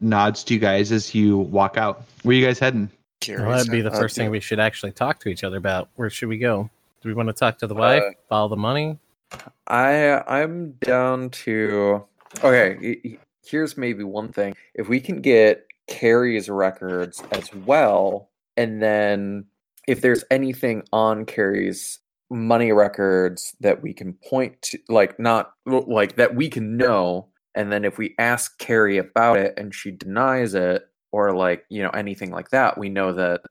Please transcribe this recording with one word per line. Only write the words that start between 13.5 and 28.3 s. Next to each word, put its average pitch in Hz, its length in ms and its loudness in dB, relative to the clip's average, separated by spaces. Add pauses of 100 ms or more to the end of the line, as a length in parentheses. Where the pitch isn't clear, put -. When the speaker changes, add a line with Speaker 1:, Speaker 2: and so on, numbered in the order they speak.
Speaker 4:
maybe 120 280 -6
one 104 280 -8
thing. 101 220 -4 (200)
If 104 140 -8
we 123 120 0
can 147 200 -8
get 113 460 6 (220)
Carrie's 117 600 2
records 92 760 -4 (100)
as - 220 -10
well, 101 760 2 (260)
and 113 260 -2
then 101 640 0 (420)
if 131 120 2
there's 120 300 2
anything 131 520 -2 (100)
on 110 320 2
Carrie's 98 760 -2 (320)
money 117 420 2
records 95 880 2
that 101 220 0
we 104 100 -10
can 92 220 -12
point - 480 -4
to, - 160 -10 (100)
like, 104 300 2
not, 113 340 0 (140)
well, 131 200 0
like, 107 300 0
that 120 180 4
we 151 140 -2
can 113 280 -6
know, 95 520 0 (260)
and 104 180 -4
then 104 120 -2
if 98 140 -4
we 110 200 -6
ask 120 400 -2